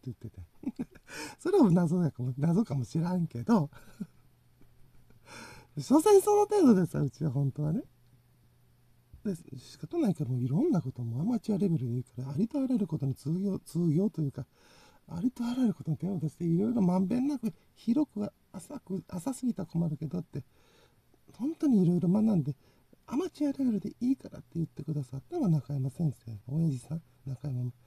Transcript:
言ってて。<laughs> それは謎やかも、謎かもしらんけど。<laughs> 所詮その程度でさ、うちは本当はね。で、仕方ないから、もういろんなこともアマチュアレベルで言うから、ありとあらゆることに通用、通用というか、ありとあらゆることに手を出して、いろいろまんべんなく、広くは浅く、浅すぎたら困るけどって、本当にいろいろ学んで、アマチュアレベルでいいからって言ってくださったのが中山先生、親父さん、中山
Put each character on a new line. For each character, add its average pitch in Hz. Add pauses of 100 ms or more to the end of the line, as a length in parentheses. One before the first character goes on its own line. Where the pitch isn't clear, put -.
言 123
っ -
て -
て。 - (460)
<laughs> -
そ 349
れ 403
は 233
謎 175
や 151
か 123
も、 127
謎 165
か 139
も 127
し -
ら 175
ん 175
け 120
ど。 185 (920)
<laughs> -
所 233
詮 403
そ 415
の 415
程 403
度 226
で 180
さ、 147
う 143
ち -
は 151
本 135
当 147
は 156
ね。 254 (1400)
で、 196 (220)
仕 -
方 -
な 262
い 165
か 156
ら、 123
も 127
う 120
い 127
ろ 147
ん 339
な 185
こ 127
と 127
も 117
ア -
マ 233
チ -
ュ 208
ア -
レ 185
ベ 165
ル 123
で 117
言 123
う 127
か -
ら、 131
あ 131
り 214
と 294
あ 277
ら 262
ゆ 226
る 196
こ 151
と 139
に 135
通 165
用、 196
通 170
用 190
と -
い 143
う 131
か、 - (600)
あ 165
り 247
と -
あ 240
ら 254
ゆ 247
る 175
こ -
と 160
に 139
手 175
を 196
出 156
し -
て、 175
い 165
ろ 214
い -
ろ 233
ま 180
ん 190
べ 240
ん 269
な 294
く、 220 (220)
広 269
く -
は 208 (180)
浅 254
く、 185
浅 180
す 254
ぎ 240
た 196
ら 170
困 170
る 151
け 156
ど 180
っ 165
て、 - (880)
本 285
当 -
に 214
い -
ろ 175
い -
ろ 175
学 208 (140)
ん 156
で、 139 (500)
ア -
マ 339
チ -
ュ 285
ア -
レ 269
ベ 240
ル 202
で - (100)
い 247
い -
か -
ら -
っ -
て -
言 165
っ -
て -
く 156
だ 143
さ 135
っ 131
た 349
の 349
が 196
中 147
山 135
先 151 (120)
生、 110 (160)
親 156
父 131
さ 151
ん、 165 (260)
中 139
山 123 (160)